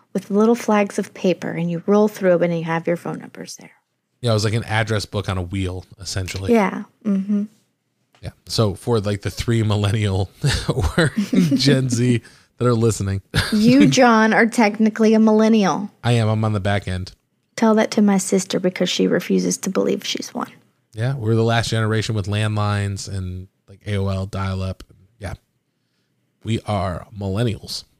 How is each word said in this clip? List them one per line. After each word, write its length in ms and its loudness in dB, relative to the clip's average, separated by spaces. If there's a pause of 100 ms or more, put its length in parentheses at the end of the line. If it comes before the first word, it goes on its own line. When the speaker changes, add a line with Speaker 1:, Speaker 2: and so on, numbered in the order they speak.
(140)
Speaker 1:
with 180 -6
little 240 4
flags 420 0
of 160 -6
paper, 380 -2
and 180 -4
you 160 -6
roll 220 4
through 300 2
them 60 0
and 160 0
you 40 -6
have 240 -4
your 80 0
phone 240 -8
numbers 380 -18
there. 140 -20 (500)
Speaker 2:
Yeah, 100 -2
it 40 2
was 100 0
like 80 -2
an 100 -2
address 420 -2
book 220 -6
on 100 -4
a 40 -2
wheel, 440 -6 (140)
essentially. 540 -4
Speaker 1:
Yeah. 300 0 (200)
Mm-hmm. 400 -2 (800)
Speaker 2:
Yeah. 100 -10 (140)
So 280 0
for, 280 -2
like, 220 -4
the 60 -6
three 340 0
millennial 680 0 (220)
<laughs> 180 -2
or 420 0 (440)
Gen 340 2
Z 320 2 (360)
that 80 -2
are 80 4
listening. 540 0
<laughs> 40 -20 (200)
Speaker 1:
You, 360 6
John, 460 6
are 120 4
technically 720 2
a 40 6
millennial. 680 4 (140)
Speaker 2:
I 80 2
am. 160 4
I'm 180 2
on 80 0
the 60 -2
back 280 -2
end. 260 -6 (420)
Speaker 1:
Tell 200 4
that 160 2
to 100 2
my 180 4
sister 400 -2
because 300 -2
she 180 0
refuses 520 0
to 120 -6
believe 340 -2
she's 300 -8
one. 160 -8 (420)
Speaker 2:
Yeah, 220 -4
we're 200 -2
the 80 2
last 280 0
generation 420 0
with 140 -2
landlines 800 -2
and, 400 -8 (200)
like, 200 -20
A 100 -2
O 120 -2
L 180 -4
dial-up. 560 -6 (340)
Yeah. 160 -12 (1080)
We 240 -2
are 400 -4 (100)
millennials. 680 -4 (140)